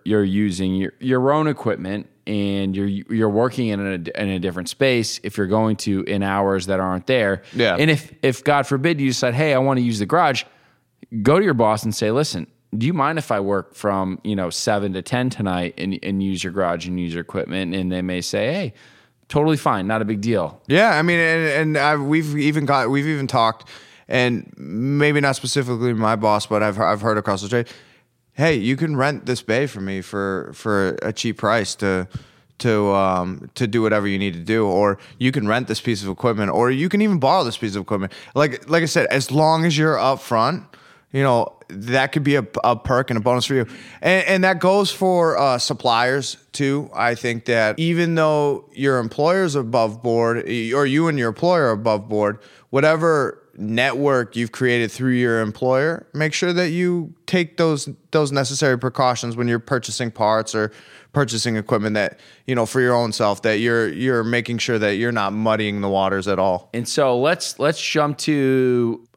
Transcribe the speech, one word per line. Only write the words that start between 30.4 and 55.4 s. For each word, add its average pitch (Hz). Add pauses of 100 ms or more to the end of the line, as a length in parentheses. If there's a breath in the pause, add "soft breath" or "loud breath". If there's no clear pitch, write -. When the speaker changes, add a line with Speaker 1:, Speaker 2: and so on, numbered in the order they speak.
Speaker 2:
for 98
a 107
cheap 110
price 107
to, 92 (520 loud breath)
to, 104
um, 92
to 127
do 110
whatever 107
you 98
need 98
to 85
do, 110
or 98 (200 loud breath)
you 127
can 123
rent 117
this 110
piece 104
of 95
equipment, 104
or 117
you 147
can 208
even 208
borrow 151
this 113
piece 101
of 101
equipment." 98 (220 loud breath)
Like, 135
like 165
I 160
said, 143
as 131
long 160
as 156
you're 156
upfront, 127 (480 loud breath)
you 135
know, 120 (160)
that 123
could 151
be 143
a, 127 (180)
a 120
perk 131
and 120
a 107
bonus 123
for 139
you. 120 (360 loud breath)
And, 180
and 185
that 190
goes 190
for, 175
uh, 135
suppliers 123 (160)
too. 143
I 120
think 117
that 110
even 165
though 151
your 131
employer's 151
above 117
board, 117
y-, 113
or 143
you 147
and 151
your 120
employer 165
are 113
above 107
board, 104 (300 loud breath)
whatever 156 (160)
network 123
you've 117
created 120
through 127
your 120